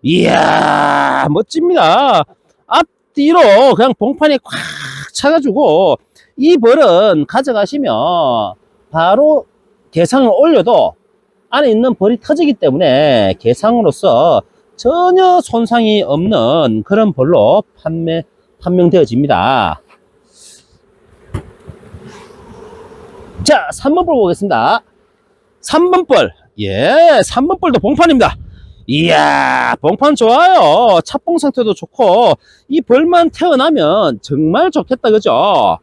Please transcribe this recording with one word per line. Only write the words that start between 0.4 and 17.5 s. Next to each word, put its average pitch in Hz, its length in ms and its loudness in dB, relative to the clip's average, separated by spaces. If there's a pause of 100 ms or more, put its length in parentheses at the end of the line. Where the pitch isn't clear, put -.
멋집니다. 226 920 0 (420)
앞뒤로 302 760 -2 (340)
그냥 254 240 0
봉판이 277 440 -2
꽉 - 100 -18 (640)
차가지고, 226 840 0 (400)
이 320 220 2
벌은 214 680 2
가져가시면 240 680 -4 (960)
바로 220 560 0 (460)
개상을 226 380 0
올려도 202 640 2 (540)
안에 269 220 0
있는 233 240 0
벌이 220 260 -2
터지기 294 340 -2
때문에 135 840 0
개상으로서 156 1040 0 (340)
전혀 359 640 2
손상이 226 600 -2
없는 143 800 0
그런 208 320 0
벌로 135 480 2 (200)